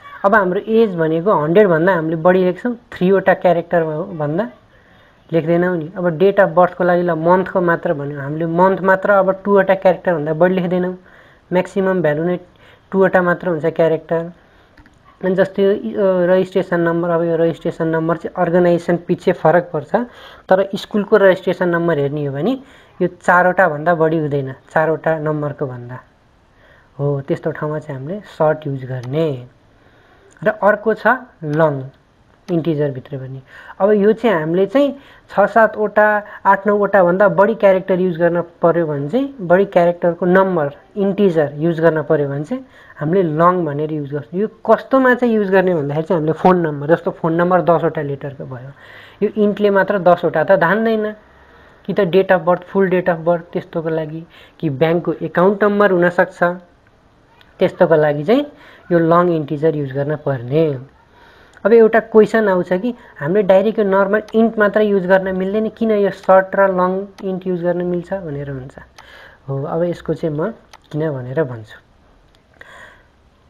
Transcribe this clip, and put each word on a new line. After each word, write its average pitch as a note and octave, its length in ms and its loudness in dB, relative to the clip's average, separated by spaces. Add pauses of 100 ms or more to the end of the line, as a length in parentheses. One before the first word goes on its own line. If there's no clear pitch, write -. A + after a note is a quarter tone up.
(240)
अब G3+ 100 4
हाम्रो F#3+ 260 2
एज A3 340 2
भनेको E3 380 0
हन्ड्रेडभन्दा F3 640 4
हामीले D#3+ 220 -2
बढी F3+ 280 2
लेख्छौँ, F3+ 300 -4 (180)
थ्रीवटा F#3+ 420 0
क्यारेक्टर E3+ 480 0
हो D#3 220 -6
भन्दा F3 460 -6 (800)
लेख्दैनौँ E3+ 440 0
नि। D#3+ 200 -8
अब F3 220 -4
डेट G3 220 2
अफ F#3+ 80 4
बर्थको F3 360 2
लागि F3+ 180 2
ल, F3 80 -2
मन्थको F3 500 0
मात्र E3+ 340 -2
भन्यो, C#3+ 260 -10
हामीले D#3 260 -6
मन्थ F3 340 2
मात्र F#3+ 300 2
अब F#3+ 200 2 (140)
टूवटा F#3+ 300 2
क्यारेक्टरभन्दा F3 580 0
बढी F3 220 2
लेख्दैनौँ, F3+ 400 -2 (580)
म्याक्सिमम F#3 500 -2
भ्यालु D3+ 220 -2
नै F3+ 120 -2 (540)
टूवटा F#3+ 320 2
मात्र F3 260 -2
हुन्छ D#3+ 180 -2
क्यारेक्टर। E3 640 -2 (920)
अनि F#3 100 0
जस्तै F#3+ 280 0
यो, G3 100 4
यो G3+ 540 0
registration F#3 540 0
number, E3+ 300 0
अब E3+ 120 0
यो E3 140 0
registration E3 500 -2
number D#3+ 300 -2
चाहिँ - 300 -4
organization F3 500 2
पछि F3 360 -2
फरक E3 400 2
पर्छ, D#3 220 -6 (540)
तर F#3+ 260 2
स्कुलको G3+ 420 0
registration F#3 520 2
number E3+ 300 0
हेर्ने C#3+ 260 -4
हो C#3+ 80 -6
भने F#3 260 -4 (440)
यो F3+ 40 2
चारवटा F3+ 640 2
भन्दा D#3 260 -2
बढी D#3+ 240 2
हुँदैन, C#3+ 340 -4 (180)
चारवटा D#3+ 480 0
नम्बरको D3+ 480 -6
भन्दा। B2 320 -12 (1000)
हो, C#3+ 220 -2
त्यस्तो - 300 -6
ठाउँमा D3+ 280 -6
चाहिँ D3 220 -12
हामीले E3 200 -10
sort D#3 460 -2
use C3+ 180 -8
गर्ने। B2+ 600 -6 (1000)
र F3+ 40 -2
अर्को G#3+ 460 0
छ - 120 -4 (380)
lung, D3+ 380 0 (680)
इन्टिजरभित्र D3 680 -4
पनि। C3 240 -16 (360)
अब G3 120 2
यो G#3+ 220 4
चाहिँ A3 260 0
हामीले E3 280 0
चाहिँ C4+ 300 0 (340)
छ - 100 0
सातवटा, G#3+ 800 2 (240)
आठ G3 200 2
नौवटा G3+ 380 4
भन्दा F#3+ 240 4
बढी G3 260 2
character F#3+ 460 2
use F3+ 160 -2
गर्न E3+ 260 0 (200)
पऱ्यो E3+ 240 2
भने D3 220 -4
चाहिँ, C4+ 320 -4
बढी F3+ 240 2
क्यारेक्टरको F3 640 0
number, F3+ 440 2 (260)
integer F#3+ 600 0
use D#3+ 240 -2
गर्न D#3+ 220 2
पऱ्यो D3 260 0
भने C#3 160 -6
चाहिँ B3+ 200 -8 (320)
हामीले E3 260 0
long E3+ 420 2
भनेर D3+ 280 -6
युज D3 200 -8
गर्छौँ। D3 280 -8
यो G#3+ 80 -2
कस्तोमा B3 640 0
चाहिँ A#3+ 200 0
युज G#3 160 0
गर्ने F#3 240 2
भन्दाखेरि D3+ 320 -4
चाहिँ F3+ 140 0
हामीले D#3 120 0
phone F3+ 240 4
number, D3+ 300 -2
जस्तो E3 240 2
phone E3 240 -4
number F3 260 2
दसवटा D#3+ 420 0
लेटरको C#3+ 420 -10
भयो, C3 280 -16 (500)
यो G#3+ 200 -2
इन्टले G#3 280 2
मात्र G3 280 2
दसवटा E3 460 2
त D3 80 2
धान्दैन, G#3+ 600 0 (720)
कि G3+ 80 -6
त F#3 80 -2
date F#3+ 320 2
of F#3 80 4
birth, E3+ 220 0
full G3 260 0
date F3+ 220 0
of E3+ 80 -2
birth, E3+ 240 -2 (100)
त्यस्तोको D#3+ 360 -8
लागि, D#3+ 380 -6 (340)
कि D#3+ 100 -2
ब्याङ्कको E3 420 -2
account F3+ 520 0
number G3+ 260 2
हुनसक्छ, F3+ 520 0 (1160)
त्यस्तोको E3+ 360 2
लागि D3+ 300 2
चाहिँ C4 220 0 (460)
यो F3 60 4
long E3+ 300 2
integer D#3 480 -2
use C#3+ 160 -6
गर्न C#3+ 240 -4
पर्ने। C3+ 840 -4 (640)
अब G3+ 80 2
एउटा A3+ 280 6
question A3 480 2
आउँछ F3+ 240 -2
कि G#3+ 220 -4 (240)
"हामीले F3 240 0
डाइरेक्ट G3 360 2
यो A3 60 0
normal G3 380 0 (120)
int A3 240 2
मात्र G#3 220 2
युज G3+ 260 0
गर्न F#3+ 300 2
मिल्दैन, G3 320 -4
किन A3 220 -4
यो G3+ 200 0
short F#3+ 460 2
र G3 140 4
long F#3 360 -2 (180)
int F#3 220 -8
use F3+ 160 -4
गर्न F3 200 -2
मिल्छ?" F3 300 -6
भनेर C#3+ 380 -8
हुन्छ। C3+ 280 -12 (720)
हो, C#3 160 -6
अब E3 180 -4
यसको E3+ 320 -4
चाहिँ D3+ 220 -4
म E3+ 140 -4 (420)
किन D#3 180 -4
भनेर C3 340 -4
भन्छु। A#2 440 -14 (1600)